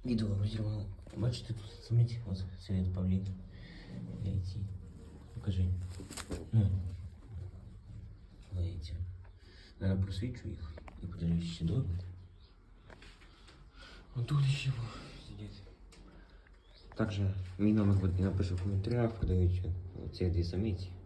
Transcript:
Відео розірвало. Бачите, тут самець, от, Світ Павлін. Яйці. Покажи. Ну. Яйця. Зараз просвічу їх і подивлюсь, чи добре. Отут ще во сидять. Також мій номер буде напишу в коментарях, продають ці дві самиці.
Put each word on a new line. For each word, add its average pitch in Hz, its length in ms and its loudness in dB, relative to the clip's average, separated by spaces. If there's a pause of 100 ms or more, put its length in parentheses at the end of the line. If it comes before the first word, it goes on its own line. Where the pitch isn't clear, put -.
Відео 110 320 2
розірвало. 104 480 0 (300)
Бачите, - 380 0
тут - 300 -10
самець, 117 280 6 (180)
от, 92 140 -2 (160)
Світ 92 340 2
Павлін. 92 320 4 (960)
Яйці. - 360 0 (720)
Покажи. 92 300 0 (880)
Ну. 98 180 8 (1800)
Яйця. 90 400 -2 (880)
Зараз 95 240 4
просвічу 107 440 -2
їх - 240 -6 (300)
і 85 40 -8
подивлюсь, 85 520 0
чи 85 60 -2
добре. 113 340 2 (2250)
Отут 139 280 4
ще 135 260 2
во 113 140 -2 (440)
сидять. 101 340 -12 (1300)
Також 101 260 0 (380)
мій 104 140 6
номер 101 240 8
буде 92 260 4
напишу 92 340 2
в 90 60 -2
коментарях, 117 500 2
продають 90 500 4 (500)
ці 90 180 2
дві 87 140 4
самиці. 92 440 0 (180)